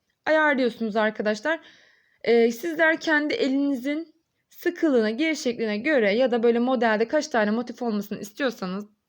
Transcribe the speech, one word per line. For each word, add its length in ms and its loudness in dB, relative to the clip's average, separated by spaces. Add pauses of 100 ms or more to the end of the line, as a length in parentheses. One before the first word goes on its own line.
(260)
ayarlıyorsunuz 720 0
arkadaşlar. 640 -2 (640)
Ee, 280 4
sizler 480 0
kendi 340 0
elinizin 800 -2 (360)
sıkılığına, 600 0
gevşekliğine 680 -4
göre 360 2
ya 180 2
da 120 0
böyle 160 4
modelde 480 2
kaç 200 -2
tane 240 0
motif 300 -4
olmasını 380 -4
istiyorsanız, 680 -6 (240)